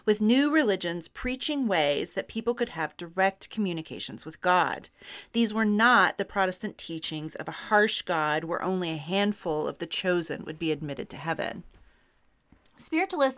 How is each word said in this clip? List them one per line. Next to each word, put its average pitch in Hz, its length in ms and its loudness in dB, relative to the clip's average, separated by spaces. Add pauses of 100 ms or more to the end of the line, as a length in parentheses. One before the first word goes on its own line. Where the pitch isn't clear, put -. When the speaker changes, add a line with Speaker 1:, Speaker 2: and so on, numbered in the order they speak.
Speaker 1:
with 214 140 4
new 254 320 6
religions 185 560 2
preaching 262 580 -4
ways 156 460 2
that 190 160 -6
people 226 260 -2
could 240 160 -2
have 156 280 -6
direct 185 520 0
communications 165 760 -6
with 156 160 -14
God. 180 480 2 (420)
These 233 220 2
were 220 100 2
not 214 540 4
the 196 80 -2
Protestant 190 500 -2
teachings 156 600 -8
of - 120 -10
a 165 40 -8
harsh 214 500 2
God 156 440 0
where 165 180 -4
only 180 260 0
a 160 80 -4
handful 165 720 0
of 143 100 -6
the 170 80 -6
chosen 170 580 -2
would 156 140 -8
be 160 140 0
admitted 143 400 -4
to - 60 -14
heaven. 160 460 -6 (1120)
Speaker 2:
Spiritualists 302 600 0